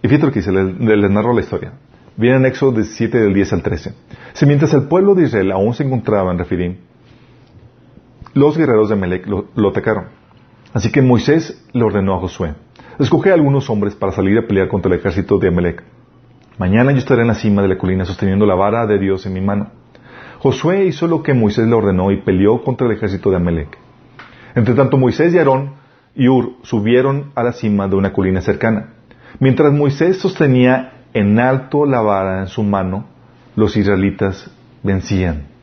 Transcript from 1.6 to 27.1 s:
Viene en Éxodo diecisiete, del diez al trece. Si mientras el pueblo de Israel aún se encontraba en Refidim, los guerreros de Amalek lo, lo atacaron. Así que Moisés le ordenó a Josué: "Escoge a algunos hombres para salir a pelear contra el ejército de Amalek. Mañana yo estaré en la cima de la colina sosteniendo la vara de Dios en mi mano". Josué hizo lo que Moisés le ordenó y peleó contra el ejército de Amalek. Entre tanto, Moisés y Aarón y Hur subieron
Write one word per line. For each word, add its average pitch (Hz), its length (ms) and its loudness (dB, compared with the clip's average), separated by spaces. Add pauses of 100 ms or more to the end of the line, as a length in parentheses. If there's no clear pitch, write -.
Viene 123 200 2
en 131 100 2
Éxodo 131 260 0
diecisiete, 113 460 -2
del 104 160 2
diez 98 180 0
al 87 100 -2
trece. 90 320 -6 (380)
Si - 140 2
mientras 147 280 2
el 139 140 0
pueblo 190 260 4
de 180 100 4
Israel 101 280 0
aún 101 220 0
se 147 100 -4
encontraba 107 480 -2
en 87 60 -4
Refidim, 90 380 -4 (1600)
los 147 220 4
guerreros 117 320 2
de 107 60 0
Amalek 92 320 -2
lo, 98 280 -4
lo 104 160 2
atacaron. 107 360 -4 (680)
Así 110 200 -2
que 139 100 4
Moisés 131 720 0
le 120 100 0
ordenó 98 320 0
a 90 60 -4
Josué: 87 340 -6 (440)
"Escoge 156 320 2
a 190 40 4
algunos 139 360 0
hombres 101 240 -2
para 95 180 -4
salir 98 260 2
a - 80 -2
pelear 95 220 0
contra 95 240 0
el 87 80 0
ejército 98 380 0
de 90 100 2
Amalek. 87 340 -2 (760)
Mañana 110 340 2
yo 135 60 2
estaré 120 240 0
en 117 60 2
la 110 60 0
cima 104 280 0
de 98 60 2
la 92 100 0
colina 92 260 -2
sosteniendo 95 420 0
la 98 80 2
vara 104 320 0
de 104 120 2
Dios 95 280 -2
en 98 60 -8
mi 92 80 -6
mano". 101 300 -4 (680)
Josué 175 480 0
hizo 170 200 -2
lo 165 160 -2
que 147 120 -2
Moisés 113 320 0
le 117 80 2
ordenó 98 380 0
y 101 100 -4
peleó 101 400 2
contra 127 240 -4
el 113 80 0
ejército 98 360 -4
de 92 60 2
Amalek. 85 420 -4 (760)
Entre 120 200 2
tanto, 131 220 2
Moisés 135 380 2
y 175 40 4
Aarón 139 360 0 (400)
y 127 140 2
Hur 127 340 0
subieron 131 720 0